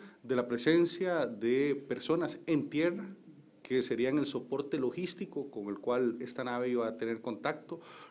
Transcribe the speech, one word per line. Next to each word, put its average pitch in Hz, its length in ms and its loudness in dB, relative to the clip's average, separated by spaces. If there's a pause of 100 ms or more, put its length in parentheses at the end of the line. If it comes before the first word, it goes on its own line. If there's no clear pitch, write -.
(240)
de 123 140 2
la 123 100 2
presencia 165 800 4
de 120 500 2
personas 151 600 -2 (100)
en 147 220 2
tierra 175 440 0 (480)
que 127 220 2
serían 127 340 2
el 139 80 2
soporte 139 540 -2
logístico 139 720 -4
con 101 160 -6
el 101 100 -2
cual 120 440 2
esta 127 220 -6
nave 123 260 -2
iba 117 180 2
a 113 100 -4
tener 113 240 -4
contacto. 151 580 -6 (320)